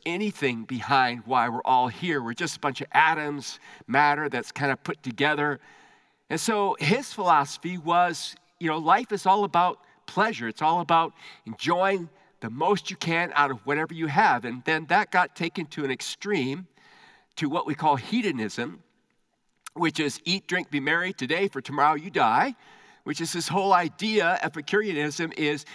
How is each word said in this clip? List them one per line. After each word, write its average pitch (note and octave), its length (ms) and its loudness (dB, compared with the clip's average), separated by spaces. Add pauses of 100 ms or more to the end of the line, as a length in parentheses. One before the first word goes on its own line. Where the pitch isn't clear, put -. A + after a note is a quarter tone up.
anything D#3+ 580 -2
behind B2 600 0
why A#2+ 220 2
we're A#2+ 160 -4
all B2+ 220 4
here. D3 360 -4
We're A#2 100 -4
just D#3+ 240 -6
a - 20 -14
bunch C#3 220 -4
of - 100 -8
atoms, D3 720 0 (260)
matter D3 420 4
that's B2+ 220 -4
kinda C#3 280 -2
put - 240 -8
together. C#3+ 580 0 (680)
And D3 120 -4
so G3+ 400 0
his G#3+ 320 0
philosophy F3 680 0
was, E3+ 560 0 (240)
you E3+ 100 -2
know, D#3 100 0
life F#3 340 2
is G3 140 -4
all G3+ 180 4
about - 340 2 (280)
pleasure. F3+ 420 -2
It's A2+ 140 -8
all E3 180 4
about E3 320 4 (320)
enjoying F3 640 0 (320)
the A2+ 100 -8
most E3 400 0
you F#3+ 60 -12
can E3+ 380 -2
out C#3+ 180 4
of B2+ 120 -12
whatever D#3 300 -2
you D#3+ 140 -4
have. C#3+ 360 4
And B2 200 -8
then D#3+ 220 -2
that F#3+ 260 2
got F3+ 240 2
taken F3 300 -4
to D3 180 -6
an C3+ 60 0
extreme, E3 760 -4 (720)
to D3+ 120 -2
what D#3+ 160 -2
we D3 120 -4
call D#3 180 2
hedonism, A#2+ 880 -4 (920)
which D#3+ 260 0
is D3 240 -2
eat, - 240 -2
drink, F3+ 220 -2
be C#3+ 100 0
merry E3+ 320 0
today, D#3+ 340 -2
for C#3 140 -6
tomorrow C#3+ 340 2
you D#3 160 -8
die, D3 460 2 (480)
which D3 160 -6
is E3 120 -4
this E3+ 140 -4
whole F#3+ 260 2
idea, F3+ 720 2
Epicureanism, D#3+ 920 -2
is D3+ 280 -2 (100)